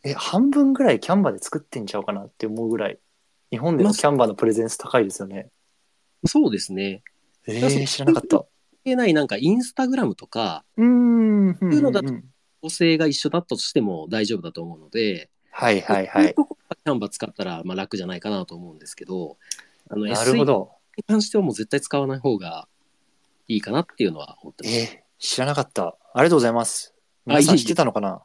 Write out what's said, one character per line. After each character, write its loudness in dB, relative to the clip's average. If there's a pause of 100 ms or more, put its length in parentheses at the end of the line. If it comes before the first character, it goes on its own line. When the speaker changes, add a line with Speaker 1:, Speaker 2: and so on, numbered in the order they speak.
Speaker 1:
え、 -6
半 0
分 4
ぐ 0
ら 6
い 0
キ -8
ャ 2
ン 4
バ 2
で -10
作 -8
っ -8
て -12
ん -8
ち -10
ゃ -2
う -6
か -6
な -8
っ -18
て -8
思 -6
う -2
ぐ -2
ら -4
い、 -12 (520)
日 -6
本 0
で 4
の 4
キ -2
ャ 4
ン 2
バ 6
の -4
プ 0
レ 4
ゼ 0
ン -2
ス -8
高 0
い 2
で -2
す -12
よ -10
ね。 -14 (720)
Speaker 2:
ま -2
あ、 -
そ 4
う 2
で -2
す -8
ね。 -6 (420)
Speaker 1:
え -8
ー、 -6
Speaker 2:
だ -4
か 2
ら、 2
そ 2
の、 -2
Speaker 1:
知 -6
ら -4
な 6
か 4
っ -4
た。 2
Speaker 2:
関 -2 (380)
係 0
な 2
い、 6
な 4
ん -2
か、 -4
Instagram 0
と -20
か、 -6 (140)
Speaker 1:
う 2
ん、 6
う 6
ん、 4
う 6
ん、 6
う 2
ん。 -2
Speaker 2:
そ 0
う 4
い 4
う 4
の 4
だ 0
と、 -4 (480)
構 -10
成 2
が 2
一 2
緒 -2
だ 0
っ -2
た -20
と -2
し -8
て 2
も -4
大 0
丈 -4
夫 -8
だ -12
と -12
思 -14
う -20
の -20
で、 -4 (220)
Speaker 1:
は 0
い、 2
は 0
い、 -6
は 2
い。 8
Speaker 2:
そ -
う -
い 4
う -10
と 2
こ -16
ろ -20
が -10
キ -2
ャ 2
ン 0
バ -6
使 -10
っ -18
た -10
ら、 -8
ま -8
あ、 -8
楽 -6
じ -6
ゃ -8
な -8
い -12
か -8
な -4
と -20
思 -18
う -20
ん -20
で -20
す -16
け -18
ど、 -10 (520)
あ -12
の、 -4
Speaker 1:
な -6
る -2
ほ 0
ど。 0
Speaker 2:
エ 0
ス 4
イ 2
ー 4
オ 0
ー -20 (280)
に -12
関 4
し -4
て -2
は 2
も 0
う -8
絶 -8
対 0
使 -4
わ -2
な -4
い -10
方 0
が -12 (800)
い -2
い -2
か -12
な 0
っ -6
て -4
い 2
う 0
の -12
は -16
思 -18
っ -20
て -18
ま -8
す。 -2
Speaker 1:
え -2
ー、 -12 (200)
知 -6
ら -2
な -2
か 0
っ -6
た。 -4 (160)
あ -2
り 6
が 6
と 6
う 6
ご 6
ざ 4
い 0
ま 0
す。 -8 (320)
Speaker 2:
あ、 0
い 4
え 6
い -
え。 6
Speaker 1:
皆 6
さ 8
ん 8
知 2
っ -4
て -2
た 2
の -2
か -2
な？ -6